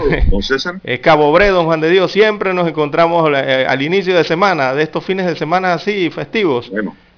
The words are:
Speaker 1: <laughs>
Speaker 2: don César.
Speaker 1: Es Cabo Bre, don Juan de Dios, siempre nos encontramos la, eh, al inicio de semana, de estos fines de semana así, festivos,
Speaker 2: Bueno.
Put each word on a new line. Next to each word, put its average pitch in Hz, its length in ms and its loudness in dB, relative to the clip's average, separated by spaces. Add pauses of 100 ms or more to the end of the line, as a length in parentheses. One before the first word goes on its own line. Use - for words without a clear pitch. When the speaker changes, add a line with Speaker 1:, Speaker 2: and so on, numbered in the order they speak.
(140)
Speaker 1:
<laughs> - 160 2
Speaker 2:
don 101 120 0
César. 175 420 -4
Speaker 1:
Es 123 160 -6
Cabo 151 320 4
Bre, 196 160 4
don 180 180 2
Juan 160 140 0
de 160 100 2
Dios, 185 220 2
siempre 202 420 0
nos 175 140 0
encontramos 156 600 0
la, 135 320 0
eh, - 40 0
al 131 160 0
inicio 180 340 0
de 156 80 4
semana, 160 500 0
de 147 80 0
estos 160 220 -4
fines 185 220 -2
de 160 100 -2
semana 175 380 -2
así, 180 360 -2
festivos, 151 600 -2
Speaker 2:
Bueno. 95 240 -6 (240)